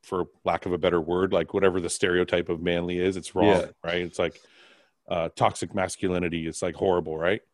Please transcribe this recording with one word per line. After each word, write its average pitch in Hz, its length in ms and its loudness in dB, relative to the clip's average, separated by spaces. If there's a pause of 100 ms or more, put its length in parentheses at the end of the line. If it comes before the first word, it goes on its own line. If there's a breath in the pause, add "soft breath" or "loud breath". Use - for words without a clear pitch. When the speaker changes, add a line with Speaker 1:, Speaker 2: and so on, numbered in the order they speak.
Speaker 1:
for 90 240 -4 (180)
lack 87 220 -2
of 90 60 -2
a 90 60 -2
better 87 220 2
word, 90 320 0
like, 85 220 0
whatever 95 260 2
the 85 100 -4
stereotype 90 580 0
of 85 140 -2
manly 87 360 0
is, 92 180 0
it's - 180 -12
wrong, 92 120 4 (140)
Speaker 2:
Yeah. 80 60 -4 (180)
Speaker 1:
right? 87 180 -2
It's 85 160 -8
like, 85 220 -2 (680 soft breath)
uh, 85 260 -2
toxic - 400 0
masculinity. 90 720 -2
It's, 80 160 -6
like, 87 140 -4
horrible, 87 400 2
right? 90 260 0 (120)